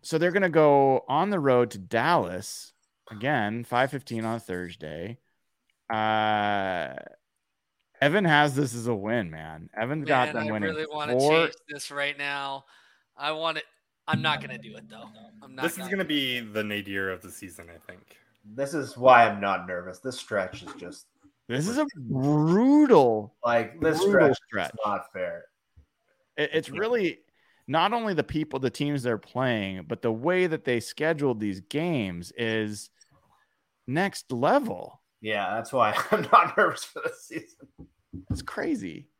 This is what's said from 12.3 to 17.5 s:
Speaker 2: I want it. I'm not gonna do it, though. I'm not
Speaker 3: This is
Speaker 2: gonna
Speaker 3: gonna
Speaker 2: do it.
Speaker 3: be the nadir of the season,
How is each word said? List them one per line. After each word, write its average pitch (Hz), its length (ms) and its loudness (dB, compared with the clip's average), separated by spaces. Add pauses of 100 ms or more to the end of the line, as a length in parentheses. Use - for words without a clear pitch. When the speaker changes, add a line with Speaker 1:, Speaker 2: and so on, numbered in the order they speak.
Speaker 2:
I 143 160 -4
want 156 280 -4
it. 147 40 -10 (460)
I'm 127 120 0
not 147 200 0
gonna 131 160 -14
do 110 180 -18
it, 107 140 -20
though. 113 160 -20 (360)
I'm - 140 -20
not - 80 -6
Speaker 3:
This 170 100 -2
is - 40 -10
Speaker 2:
gonna 185 140 -8
Speaker 3:
gonna 196 120 -2
Speaker 2:
do - 20 -2
it. - 20 -14
Speaker 3:
be 135 340 0
the 107 240 -4
nadir 98 460 -4
of 90 100 -8
the 90 100 -16
season, 87 420 -16